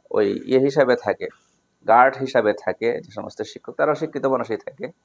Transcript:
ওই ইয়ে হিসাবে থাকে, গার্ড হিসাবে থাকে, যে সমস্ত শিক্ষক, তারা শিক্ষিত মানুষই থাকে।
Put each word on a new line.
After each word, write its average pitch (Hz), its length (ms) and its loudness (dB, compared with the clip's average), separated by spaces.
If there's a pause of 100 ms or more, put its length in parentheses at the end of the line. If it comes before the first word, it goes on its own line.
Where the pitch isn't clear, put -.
(120)
ওই 101 340 0
ইয়ে 131 140 2
হিসাবে 135 360 2
থাকে, 95 320 -4 (600)
গার্ড 123 300 6
হিসাবে 120 360 0
থাকে, 110 480 -4
যে - 100 -20
সমস্ত 101 300 -12
শিক্ষক, - 340 -14
তারা 147 200 0
শিক্ষিত 147 300 -6
মানুষই 120 320 -2
থাকে। - 300 -14 (180)